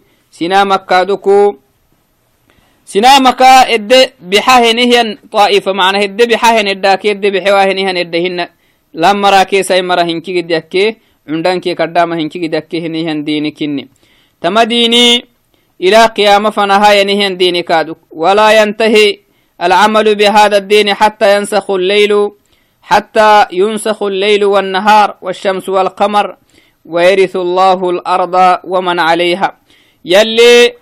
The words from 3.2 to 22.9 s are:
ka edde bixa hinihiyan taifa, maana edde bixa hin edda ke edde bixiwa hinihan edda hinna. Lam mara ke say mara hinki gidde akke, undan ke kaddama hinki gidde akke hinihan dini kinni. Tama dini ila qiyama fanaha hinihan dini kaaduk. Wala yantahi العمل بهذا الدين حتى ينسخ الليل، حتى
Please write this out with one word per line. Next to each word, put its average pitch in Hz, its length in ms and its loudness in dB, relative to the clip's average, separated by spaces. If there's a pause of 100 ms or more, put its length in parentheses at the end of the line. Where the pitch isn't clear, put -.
ka 262 360 4
edde 233 500 0
bixa 202 360 0 (100)
hinihiyan 233 520 0 (140)
taifa, 202 420 0
maana 196 280 -2
edde 202 240 -2
bixa 233 320 0
hin 208 100 -2
edda 196 300 0
ke 208 160 -6
edde 202 180 -4
bixiwa 196 380 0
hinihan 190 280 -4
edda 175 200 -4
hinna. 175 280 -4 (480)
Lam 175 260 0
mara 196 260 2
ke 190 180 -2
say 185 180 -2
mara 180 220 -2
hinki 170 300 -8
gidde 170 220 -4
akke, 196 420 -4 (320)
undan 170 320 -4
ke 175 140 -6
kaddama 170 400 -2
hinki 165 240 -6
gidde 160 180 -2
akke 156 240 -8
hinihan 160 440 -6
dini 151 280 -4
kinni. 147 340 -8 (540)
Tama 208 240 0
dini 240 580 0 (560)
ila 220 300 2
qiyama 208 420 0
fanaha 202 460 2
hinihan 196 400 -2
dini 180 260 -2
kaaduk. 160 360 -4 (120)
Wala 202 420 2
yantahi 214 680 2 (420)
العمل 214 540 2
بهذا 208 420 2
الدين 202 360 0
حتى 208 420 0
ينسخ 202 360 -4
الليل، 208 600 0 (500)
حتى 214 720 2